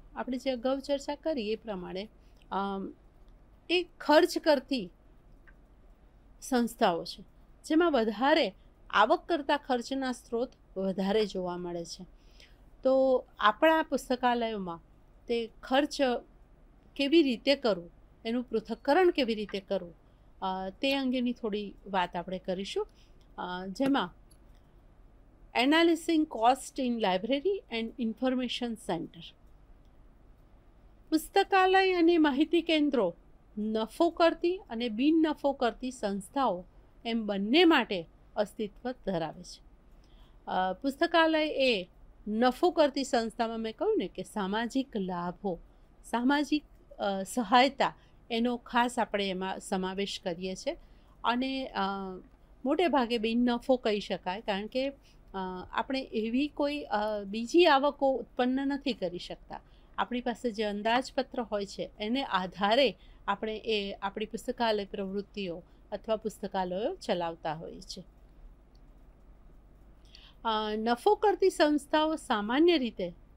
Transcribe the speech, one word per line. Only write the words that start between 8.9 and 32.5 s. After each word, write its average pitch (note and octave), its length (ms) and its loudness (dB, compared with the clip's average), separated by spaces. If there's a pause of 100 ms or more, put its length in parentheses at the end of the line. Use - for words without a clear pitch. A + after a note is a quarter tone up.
કરતા D4 320 0
ખર્ચના C4 540 -4
સ્ત્રોત - 680 -8
વધારે F#3+ 480 0
જોવા F3+ 320 -6
મળે F3 280 -8
છે. F3+ 200 -16 (800)
તો C4 420 4 (140)
આપણા D#4+ 440 4
પુસ્તકાલયોમાં A3+ 1000 -2 (460)
તે A#3 220 -4 (140)
ખર્ચ C#4+ 380 0 (960)
કેવી C#4 280 6
રીતે C4+ 320 2
કરવું, F#3+ 360 -2 (340)
એનું A#3+ 180 -2
પૃથ્થકરણ C#4 680 2
કેવી A#3 240 0
રીતે G3+ 240 -6
કરવું, F3+ 340 -6 (480)
અ, F#3+ 280 -4
તે C4+ 260 0
અંગેની B3+ 380 -2
થોડી G#3 420 -6 (120)
વાત F#3 280 -2
આપણે F3+ 220 -6
કરીશું. G3 500 -6 (500)
અ, F3+ 300 -8
જેમાં B3 460 0 (1500)
Analyzing D#4+ 600 4
Cost C4+ 680 0
in A#3+ 140 -2
Library A3+ 800 -2
and A3+ 80 -4 (120)
Information B3 680 -2
Center. E3+ 680 -8 (1700)
પુસ્તકાલય F#4+ 840 2
અને F4 240 6
માહિતી D#4 440 4